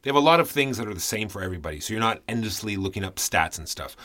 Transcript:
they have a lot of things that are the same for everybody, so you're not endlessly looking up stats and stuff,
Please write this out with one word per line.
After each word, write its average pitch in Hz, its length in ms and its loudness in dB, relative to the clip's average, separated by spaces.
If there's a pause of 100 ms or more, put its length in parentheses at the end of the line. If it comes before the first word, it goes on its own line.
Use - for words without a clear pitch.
they 139 80 -4
have 139 60 2
a - 20 8
lot 160 220 8
of - 100 0
things 135 280 0
that 110 100 -4
are 104 60 -6
the 87 40 -8
same 107 300 -2
for 101 120 -10
everybody, 85 380 -6
so 107 160 -6
you're 110 60 -2
not 113 260 2
endlessly 110 500 -4
looking 95 280 -2
up 92 100 -6
stats - 440 0
and 76 100 -10
stuff, - 360 -10